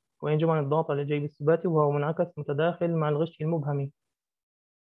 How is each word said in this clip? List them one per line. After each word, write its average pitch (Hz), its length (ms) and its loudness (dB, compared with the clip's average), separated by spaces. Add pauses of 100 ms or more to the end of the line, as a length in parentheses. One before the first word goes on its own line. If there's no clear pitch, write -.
(220)
وينجم 156 280 2
عن 156 140 2
الضغط 156 260 0
على 143 120 -2
الجيب 147 220 -2
السباتي، 160 440 0
وهو 151 220 4
منعكس 160 480 -2
متداخل 170 560 -2
مع 156 140 0
الغشي 156 360 -2
المبهمي، 143 480 -2 (1040)